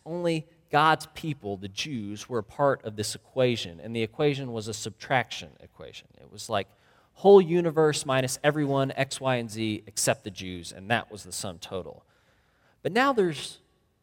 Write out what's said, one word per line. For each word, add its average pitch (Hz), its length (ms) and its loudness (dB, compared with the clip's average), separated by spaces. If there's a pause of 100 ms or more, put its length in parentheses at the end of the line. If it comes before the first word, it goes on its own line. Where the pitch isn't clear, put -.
only 165 440 -2 (220)
God's 156 440 4
people, 104 420 -6
the 98 120 -12
Jews, 104 600 -8
were 120 120 -2
a 101 40 -12
part 143 400 0
of 107 120 -10
this 104 180 -6
equation, 117 640 -2
and 113 160 -10
the 113 80 0
equation 135 500 -2
was 110 140 -6
a 110 80 -6
subtraction - 760 -4 (100)
equation. - 480 -20 (120)
It 71 120 -20
was 104 180 -14
like 101 160 0 (480)
whole 196 260 12
universe 160 680 2
minus 131 380 0
everyone, 139 480 2
X, - 280 -4
Y, 131 160 0
and 117 140 -6
Z, 110 380 -4
except - 340 0
the 107 80 -10
Jews, 90 400 -12
and 95 180 -16
that 113 220 -2
was 104 140 -16
the 90 80 -16
sum 90 260 -10
total. - 460 -12 (760)
But 151 100 -4
now 269 200 2
there's 180 460 -2 (440)